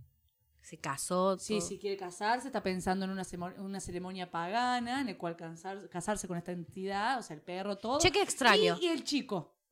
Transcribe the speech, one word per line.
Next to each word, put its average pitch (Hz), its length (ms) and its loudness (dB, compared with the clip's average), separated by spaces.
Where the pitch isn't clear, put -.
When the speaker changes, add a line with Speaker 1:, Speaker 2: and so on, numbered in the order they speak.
Speaker 1:
Se - 180 -16
casó, 180 600 2
Speaker 2:
Sí, 214 200 -2
Speaker 1:
todo. 175 100 -2
Speaker 2:
sí, 190 100 -6
quiere 196 180 -2
casarse, 208 520 -2
está 220 140 -2
pensando 185 420 0
en 185 60 -2
una 190 140 -4
semo-, 180 340 -8
una 196 220 -6
ceremonia 180 500 -6
pagana 240 680 0
en 254 80 0
el 180 80 -6
cual 170 200 -4
casar-, 170 520 -10
casarse 196 400 -2
con 175 100 -2
esta 175 140 -6
entidad, 196 640 -2
o 214 40 -6
sea, 175 120 -12
el 151 80 -14
perro, 196 360 -4
todo. 247 200 0
Speaker 1:
Che, - 140 6
qué 403 100 4
extraño. 262 580 6
Speaker 2:
Y, 359 60 2
y - 20 4
el 320 140 0
chico, 208 540 -2